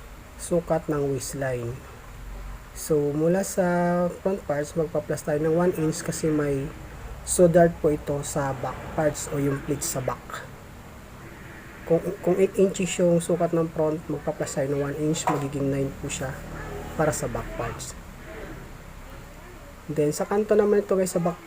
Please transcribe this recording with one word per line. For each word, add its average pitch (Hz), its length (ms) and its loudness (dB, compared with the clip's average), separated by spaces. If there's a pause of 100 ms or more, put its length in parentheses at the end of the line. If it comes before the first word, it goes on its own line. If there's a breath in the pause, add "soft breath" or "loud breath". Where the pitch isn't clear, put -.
(380)
sukat 165 480 0
ng 143 240 2
waistline. 127 640 -2 (1040)
So, 147 320 2
mula 170 320 4
sa 175 640 2 (160)
front 196 240 0
parts, 147 320 -2
magpa-plus 156 480 -2
tayo 151 160 2
ng 160 160 2
one 175 240 4
inch 156 240 0
kasi 165 240 0
may 143 400 0 (560)
soldered 170 560 8
po 160 80 6
ito 147 320 0
sa 139 400 -2
back 135 160 -4 (160)
parts 151 400 0
o 143 80 0
yung 139 240 2
pleats 143 240 -2
sa - 80 -2
back. - 480 -6 (1400)
Kung, 165 160 4 (240)
kung 175 160 2
eight 190 160 4
inches 190 480 2
yung 170 160 8
sukat 170 320 2
ng 165 240 2
front, 156 320 2
magpa-plus 147 480 -4
tayo 139 160 0
ng 143 160 0
one 143 160 -4
inch, 156 240 2
magiging 139 400 0
nine 139 320 0
po - 80 -8
siya 135 240 -6 (640)
para 151 160 2
sa - 160 -2
back 117 220 -6 (100)
parts. 113 400 -8 (1900)
Then, 147 240 4
sa - 160 -2
kanto 208 240 4
naman 208 320 6
ito, 202 80 4
guys, 185 240 4
sa - 0 -
back 170 280 0